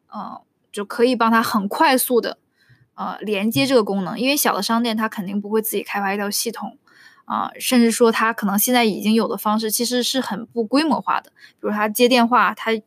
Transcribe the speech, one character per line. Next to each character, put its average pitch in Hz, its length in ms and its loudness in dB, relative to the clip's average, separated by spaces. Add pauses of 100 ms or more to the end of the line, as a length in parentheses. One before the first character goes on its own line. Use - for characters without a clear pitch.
呃， 202 320 -14 (300)
就 202 140 -8
可 233 200 -2
以 254 120 4
帮 226 140 2
他 226 120 4
很 202 240 -2
快 277 300 4
速 247 240 2
地， - 160 -4 (580)
呃， 185 260 -8
连 208 300 -2
接 269 160 0
这 269 80 2
个 226 100 6
功 196 200 -2
能。 160 160 -6
因 254 80 0
为 285 80 2
小 247 180 2
的 185 80 -2
商 226 200 0
店 233 140 -2
它 220 120 0
肯 202 180 -10
定 202 140 -4
不 202 80 -8
会 220 140 0
自 214 140 -4
己 196 60 -4
开 - 180 -8
发 196 120 -2
一 208 60 -4
套 208 120 -4
系 214 220 -4
统， - 240 -12 (480)
啊， - 340 -4
甚 247 220 2
至 233 100 6
说 226 220 4
它 226 220 0
可 226 120 -4
能 196 120 0
现 247 160 0
在 240 100 4
已 208 160 0
经 208 140 2
有 220 120 2
的 196 120 -6
方 214 200 0
式 220 120 -4
其 226 120 -2
实 240 200 -2
是 262 180 -2
很 226 240 -6
不 233 180 -4
规 269 220 2
模 277 160 0
化 - 220 -4
的。 - 100 -20 (260)
比 - 20 -20
如 208 100 -4
它 208 180 0
接 226 180 2
电 240 220 4
话， 214 240 2
它， - 180 -6 (160)